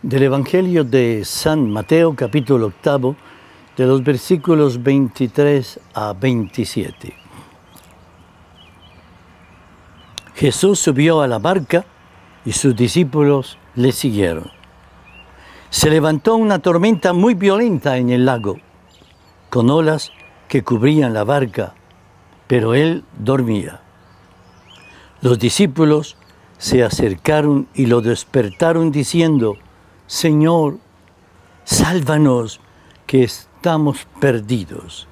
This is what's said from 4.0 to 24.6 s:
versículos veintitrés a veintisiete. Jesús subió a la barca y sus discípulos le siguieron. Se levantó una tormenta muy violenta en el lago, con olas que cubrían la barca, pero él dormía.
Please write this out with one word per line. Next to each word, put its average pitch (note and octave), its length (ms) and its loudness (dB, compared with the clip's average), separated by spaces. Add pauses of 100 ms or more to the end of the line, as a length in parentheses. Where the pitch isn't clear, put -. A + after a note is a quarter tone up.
versículos C#3+ 800 0
veintitrés C#3 960 0 (160)
a G#2 180 -6
veintisiete. A2+ 1000 -6 (3250)
Jesús F3+ 420 2
subió D#3 440 2
a C3+ 60 2
la A#2 120 -2
barca E3+ 460 -2 (600)
y - 60 -6
sus C3 240 0
discípulos C#3+ 840 0 (160)
le B2 180 2
siguieron. G2 600 -4 (1200)
Se - 180 0
levantó D#3 460 2
una G#3+ 240 2
tormenta F3+ 520 2
muy F#3+ 220 2
violenta F#3+ 640 0
en B2 140 0
el B2 160 2
lago, A2 300 -2 (920)
con A#2+ 220 2
olas D#3 400 0 (360)
que C3+ 160 -2
cubrían B2+ 520 2
la G#2+ 80 -2
barca, A#2 500 -2 (720)
pero A#2 300 0
él D#3+ 280 0 (140)
dormía. A2+ 640 -4 (1400)